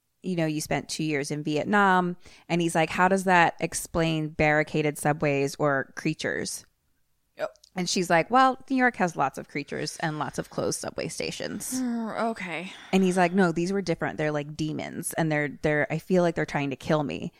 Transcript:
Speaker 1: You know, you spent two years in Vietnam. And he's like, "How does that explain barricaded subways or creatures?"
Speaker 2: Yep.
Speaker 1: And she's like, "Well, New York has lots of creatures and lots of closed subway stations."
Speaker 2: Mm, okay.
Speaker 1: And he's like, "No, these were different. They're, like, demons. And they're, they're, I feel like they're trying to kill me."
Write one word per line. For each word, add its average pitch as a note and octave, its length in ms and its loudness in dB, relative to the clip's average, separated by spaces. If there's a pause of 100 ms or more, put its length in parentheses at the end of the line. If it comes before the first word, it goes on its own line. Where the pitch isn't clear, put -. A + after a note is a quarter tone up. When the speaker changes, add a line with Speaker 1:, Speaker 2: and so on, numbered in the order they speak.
(240)
Speaker 1:
You F#3 120 -2
know, E3 100 2
you D3+ 160 -2
spent - 260 -4
two - 160 -4
years D3 280 -2
in D3 120 -6
Vietnam. F3+ 720 2 (320)
And E3+ 140 0
he's E3 140 0
like, D#3+ 160 2
"How F3+ 160 2
does F#3+ 160 2
that F3+ 360 4
explain D#3+ 720 -2
barricaded D3+ 680 2
subways C#3+ 560 0
or C#3 400 0
creatures?" - 680 -4 (760)
Speaker 2:
Yep. - 200 -6 (180)
Speaker 1:
And F3+ 140 -2
she's F3+ 200 0
like, E3 200 4
"Well, B3+ 400 4
New C4+ 60 0
York B3+ 220 2
has F3 180 0
lots C#3+ 240 -2
of - 100 -12
creatures D3+ 500 -6
and D#3 200 -2
lots C#3 180 -6
of - 140 -8
closed - 280 -2
subway - 280 -6
stations." - 760 -6
Speaker 2:
Mm, A#3 400 -4 (100)
okay. F#3 400 -8 (220)
Speaker 1:
And F#3+ 100 6
he's F3+ 140 2
like, F3+ 160 4
"No, F#3 180 4
these F3 220 -2
were G3+ 80 -2
different. E3 380 -4
They're, D3+ 120 0
like, D3+ 240 -6
demons. C#3+ 580 -6
And D#3+ 180 0
they're, D3 320 -2
they're, D3+ 260 2
I D#3 80 -4
feel F3+ 240 2
like E3+ 140 2
they're D#3 100 0
trying C#3+ 240 -4
to C3 60 -4
kill D3+ 280 0
me." E2+ 360 -6